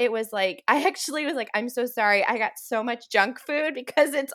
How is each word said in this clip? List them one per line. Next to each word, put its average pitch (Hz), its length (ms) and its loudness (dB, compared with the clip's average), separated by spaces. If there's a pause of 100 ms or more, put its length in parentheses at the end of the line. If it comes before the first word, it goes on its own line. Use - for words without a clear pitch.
it 240 120 2
was 220 200 -4
like, 190 320 -2
<laughs> - 40 -2
I 277 160 4
actually 302 420 -2
was 285 100 -2
like, 233 180 -6
"I'm 220 160 -2
so 247 160 -4
sorry. 208 400 2
I 226 120 0
got 220 200 -2
so 220 260 -4
much 233 280 -6
junk 214 280 2
food," 302 340 -2
because 285 400 2
it's 277 200 -4